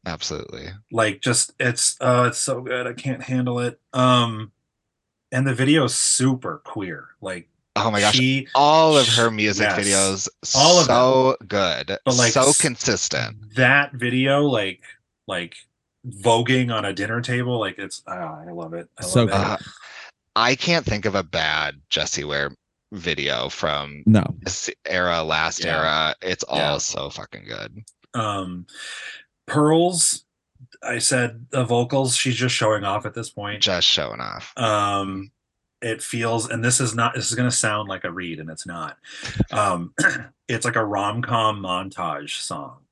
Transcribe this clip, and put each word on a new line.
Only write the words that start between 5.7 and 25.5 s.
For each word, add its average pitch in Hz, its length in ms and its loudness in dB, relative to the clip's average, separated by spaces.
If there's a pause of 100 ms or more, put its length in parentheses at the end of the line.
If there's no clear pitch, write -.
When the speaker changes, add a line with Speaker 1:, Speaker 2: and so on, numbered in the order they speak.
Speaker 2:
is 120 100 -2
super 127 680 0
queer. 92 460 -10 (120)
Like, 92 280 -10 (260)
Speaker 1:
Oh 107 140 0
my 104 120 2
gosh. 107 140 4
Speaker 2:
she, 135 400 2
Speaker 1:
All 151 420 8
of 127 120 6
her 117 200 4
Speaker 2:
sh-, 113 40 -4
Speaker 1:
music 107 360 0
Speaker 2:
yes. 92 100 0
Speaker 1:
videos, 98 760 0
Speaker 2:
All 165 240 8
of 151 80 4
them. - 80 4
Speaker 1:
so 131 420 4 (100)
good. 90 580 -2
Speaker 2:
But, 127 100 2
like, 120 180 4
Speaker 1:
So 135 160 4
Speaker 2:
s-, - 120 4
Speaker 1:
consistent. 104 920 -2
Speaker 2:
that 139 380 4
video, 131 500 0
like, 104 400 -2 (440)
like, 87 280 -6 (520)
voguing 120 680 2
on 107 120 -2
a 98 80 -4
dinner 101 280 -4
table, 123 380 -2
like, 95 200 -4
it's, 95 280 -12
uh, - 40 -10 (360)
I 87 40 -14
love 85 220 -12
it. 85 240 -12
I - 60 -12
Speaker 3:
So - 180 2
Speaker 2:
love 110 80 2
it. - 20 0
Speaker 3:
good. 98 100 2
Speaker 1:
Uh, 95 160 -2 (800)
I 120 200 4
can't 170 300 0
think 104 200 -2
of 98 100 0
a 98 80 2
bad 78 560 -2 (100)
Jessie 73 360 -2
Ware 71 260 -2 (400)
video 71 580 -4
from 73 560 -4
Speaker 3:
No. 107 180 6 (180)
Speaker 1:
this - 280 -8 (160)
era, 87 380 0
last 80 400 -2